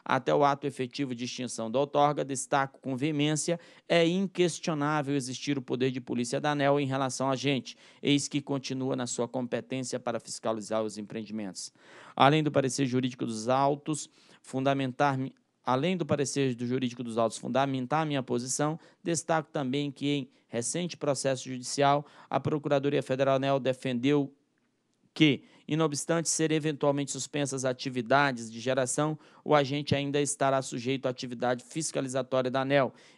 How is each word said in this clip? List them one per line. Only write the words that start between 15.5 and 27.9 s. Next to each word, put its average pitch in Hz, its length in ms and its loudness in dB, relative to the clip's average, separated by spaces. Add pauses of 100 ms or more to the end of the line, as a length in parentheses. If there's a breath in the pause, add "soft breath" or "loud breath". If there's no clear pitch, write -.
além 139 320 2
do 156 100 -4
parecer 139 500 0
do 120 120 -4
jurídico 127 380 -2
dos 113 120 -6
autos 113 200 2
fundamentar 131 680 0
minha 143 180 -2
posição, 131 540 -2 (240 soft breath)
destaco 160 480 -2
também 143 420 -2
que, 139 160 -6
em 143 220 -2 (180 soft breath)
recente 160 500 -4
processo 135 500 -2
judicial, 139 560 2 (240 loud breath)
a 151 120 0
Procuradoria 143 640 0
Federal 135 320 2
aneel 135 240 2
defendeu 131 760 2 (800)
que, 147 300 4 (240 soft breath)
inobstante 156 600 0
ser 160 240 0
eventualmente 143 600 0
suspensas 135 540 -4
atividades 127 880 0